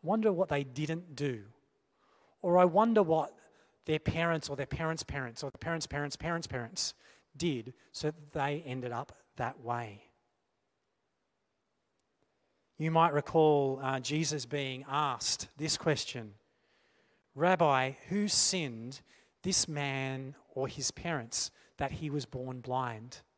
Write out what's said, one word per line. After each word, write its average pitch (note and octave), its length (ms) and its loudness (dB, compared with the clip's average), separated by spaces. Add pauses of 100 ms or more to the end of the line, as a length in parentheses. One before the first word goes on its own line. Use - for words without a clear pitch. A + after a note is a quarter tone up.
Wonder G#3+ 300 2
what F3 160 2
they C#3+ 160 0
didn't D3+ 500 -4
do." B2+ 300 -2 (960)
Or, F3 160 6
"I F3+ 60 10
wonder G#3+ 400 6
what D#3+ 340 2 (460)
their D#3 160 0
parents E3 480 0
or C#3 80 -6
their C3+ 100 -4
parents' D#3+ 380 -4
parents C3 400 -8
or C#3 80 -6
the - 60 -20
parents' E3 300 -4
parents' C#3+ 280 -4
parents' E3+ 320 -4
parents B2 460 -6 (420)
did B2+ 380 -2 (180)
so D3+ 200 -4
that D#3 200 -16
they D3 340 -2
ended B2+ 280 -6
up A#2+ 180 -8 (240)
that B2 240 -4
way." A#2 460 -8 (2750)
You D#3+ 120 0
might E3 240 6
recall, D3 680 4
uh, C3+ 160 -2
Jesus D3 480 -2
being C3+ 400 -4
asked C#3 680 -2
this D3+ 220 -2
question, A#2 560 -2 (1000)
"Rabbi, D3 560 4 (180)
who G#3 180 0
sinned, C3 720 0 (420)
this F3+ 240 2
man C3+ 680 -4 (200)
or C3 120 -2
his C3 220 -4
parents, C#3 640 -4 (260)
that C#3 140 -2
he D#3 180 -6
was C#3 160 -2
born B2+ 340 -8
blind?" B2 600 -6 (160)